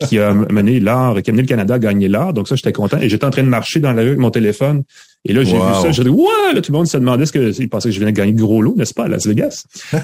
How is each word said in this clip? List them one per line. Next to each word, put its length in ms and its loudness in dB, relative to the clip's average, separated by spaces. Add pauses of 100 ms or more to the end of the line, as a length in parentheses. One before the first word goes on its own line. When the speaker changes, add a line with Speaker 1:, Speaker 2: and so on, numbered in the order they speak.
Speaker 1:
qui 120 0
a 140 2
mené 480 2
l'or, 420 0
qui 80 -4
a 20 0
mené 100 2
le 60 -2
Canada 260 0
à 40 0
gagner 300 0
l'or. 240 0
Donc 160 -4
ça, 80 -2
j'étais 160 -2
content. 280 -2
Et 80 0
j'étais 160 0
en 60 0
train 120 -2
de 60 2
marcher 320 -2
dans 120 0
la 100 0
rue 60 2
avec 120 0
mon 100 2
téléphone. 520 0 (440)
Et 80 0
là, 100 2
j'ai 140 2
Speaker 2:
Wow. 80 2
Speaker 1:
vu 160 2
ça. 80 2
J'ai 120 0
dit, « 80 2
Wow ! » 180 4 (260)
Là, 80 0
tout 100 -6
le 60 0
monde 80 2
se 100 -2
demandait 300 2
ce 60 -6
que, 280 0
ils 80 -4
pensaient 220 -4
que 40 -2
je 60 -4
venais 120 0
de 40 -2
gagner 160 2
gros 300 2
lot, 120 2
n'est-ce 200 -2
pas, 100 -4
à 40 -2
Las 180 -4
Vegas ? 380 -2 (280)
Speaker 2:
<laughs> 120 0